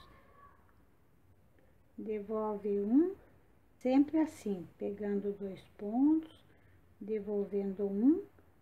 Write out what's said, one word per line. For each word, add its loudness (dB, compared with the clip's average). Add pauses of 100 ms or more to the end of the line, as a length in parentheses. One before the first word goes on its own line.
(2000)
devolve -4
um, 4 (680)
sempre 4
assim, -4 (120)
pegando -4
dois -10 (160)
pontos, 2 (720)
devolvendo -4
um, 4 (380)